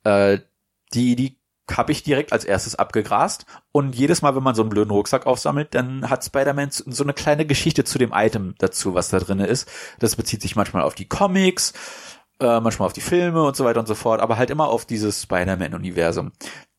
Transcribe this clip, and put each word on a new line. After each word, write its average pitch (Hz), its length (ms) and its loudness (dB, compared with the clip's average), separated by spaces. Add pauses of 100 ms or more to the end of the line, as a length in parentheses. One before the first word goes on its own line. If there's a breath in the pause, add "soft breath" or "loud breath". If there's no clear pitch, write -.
Äh, 101 340 4 (560)
die, 123 220 2
die 131 220 -4 (320)
hab 127 200 0
ich 147 120 -2
direkt 147 300 0
als 117 120 -2
erstes 95 320 -2
abgegrast. 110 680 0 (260 loud breath)
Und 139 240 0
jedes 143 280 2
Mal, 143 120 4
wenn 131 80 0
man 131 120 2
so 110 80 2
einen 110 80 2
blöden 104 200 2
Rucksack 104 360 0
aufsammelt, 143 480 0
dann 127 340 -4
hat 131 160 -2
Spider-Man 139 460 -2
z-, - 140 -8 (100)
so 143 80 -4
eine 143 120 -2
kleine 151 320 0
Geschichte 151 380 2
zu - 140 -4
dem 120 160 2
Item 101 440 0
dazu, 92 360 -2
was 90 160 0
da 92 80 2
drinne 98 280 0
ist. 120 240 -2 (280 loud breath)
Das - 180 0
bezieht - 260 -4
sich - 140 -4
manchmal 98 260 0
auf 71 120 0
die - 140 -14
Comics, 190 640 2 (680 loud breath)
äh, 117 200 4
manchmal 110 260 0
auf 85 60 -2
die - 80 -16
Filme 175 420 2
und 139 140 2
so 139 80 0
weiter 117 160 4
und 110 60 -4
so 107 80 -2
fort, 113 260 0
aber 113 180 2
halt 120 120 2
immer 151 180 0
auf - 180 -2
dieses 107 360 -2
Spider-Man-Universum. 90 1080 -2 (460 loud breath)